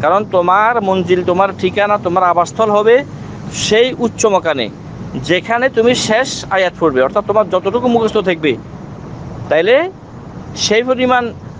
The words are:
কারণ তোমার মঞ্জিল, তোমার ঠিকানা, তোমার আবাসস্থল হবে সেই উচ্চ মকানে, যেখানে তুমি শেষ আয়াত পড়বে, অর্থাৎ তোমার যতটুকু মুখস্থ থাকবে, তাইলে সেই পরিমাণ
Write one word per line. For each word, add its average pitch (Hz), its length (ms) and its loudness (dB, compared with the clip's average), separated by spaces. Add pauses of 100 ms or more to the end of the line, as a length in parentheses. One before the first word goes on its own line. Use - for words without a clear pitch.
কারণ 185 300 2
তোমার 202 500 2
মঞ্জিল, 185 480 0
তোমার 185 280 2
ঠিকানা, 202 400 0
তোমার 185 260 0
আবাসস্থল 175 480 2
হবে 220 320 4 (500)
সেই 233 460 2
উচ্চ 233 260 0
মকানে, 165 440 0 (600)
যেখানে 226 400 0
তুমি 240 260 2
শেষ 233 540 -2
আয়াত 185 300 0
পড়বে, 139 220 2
অর্থাৎ 202 280 0
তোমার 208 200 2
যতটুকু 196 380 0
মুখস্থ 226 300 2
থাকবে, 160 400 0 (880)
তাইলে 240 440 2 (640)
সেই 220 280 0
পরিমাণ 247 500 0 (260)